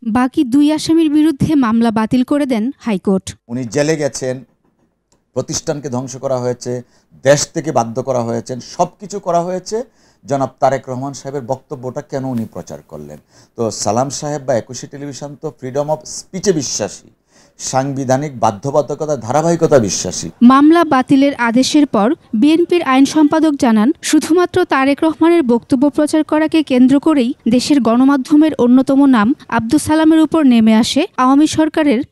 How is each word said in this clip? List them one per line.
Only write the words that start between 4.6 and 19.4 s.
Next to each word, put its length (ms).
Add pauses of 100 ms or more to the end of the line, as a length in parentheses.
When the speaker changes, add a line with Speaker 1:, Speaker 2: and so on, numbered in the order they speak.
Speaker 2:
প্রতিষ্ঠানকে 540
ধ্বংস 240 (100)
করা 200
হয়েছে, 280 (540)
দেশ 160 (120)
থেকে 180
বাধ্য 240 (120)
করা 200
হয়েছেন, 300 (160)
সব 160 (100)
কিছু 200
করা 280
হয়েছে 300 (480)
জনাব 340
তারেক 300
রহমান 240
সাহেবের 380
বক্তব্যটা 500 (100)
কেন 140
উনি 280
প্রচার 260 (120)
করলেন? 280 (360)
তো 80 (200)
সালাম 260
সাহেব 380
বা 140
একুশে 260
টেলিভিশন 440 (100)
তো 60 (120)
freedom 340
of 60 (180)
speech-এ 420
বিশ্বাসী, 500 (500)
সাংবিধানিক 800
বাধ্যবাধকতা, 760 (100)
ধারাবাহিকতা 540